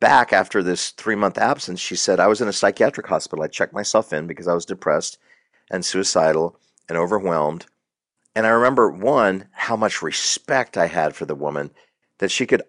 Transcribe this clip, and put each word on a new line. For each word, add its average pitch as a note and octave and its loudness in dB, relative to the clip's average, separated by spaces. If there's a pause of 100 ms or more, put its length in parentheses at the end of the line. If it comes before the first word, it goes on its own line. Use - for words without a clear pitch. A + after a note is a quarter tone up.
back B2 6
after F#2+ 2
this F2 -2
three-month G#2 -2
absence, A2 -2
she - -8
said, F#2 2
"I F#2+ 6
was G#2+ 2
in A2 -2
a G2 -2
psychiatric G2+ 0
hospital. D#2 -4
I D#2+ -4
checked - -4
myself G#2 -2
in E2 -4
because F2 -8
I F2 2
was E2+ -2
depressed D#2 -4 (520)
and F#2 -4
suicidal E2 0 (320)
and E2+ -6
overwhelmed." E2+ -2 (680)
And A2 2
I A2+ 4
remember, A#2+ 4
one, G2 0
how - -4
much A2 -2
respect - -4
I E2+ 2
had D#2+ -2
for - -10
the D2+ -6
woman, D2 -6 (460)
that G2 -2
she B2 -2
could - 2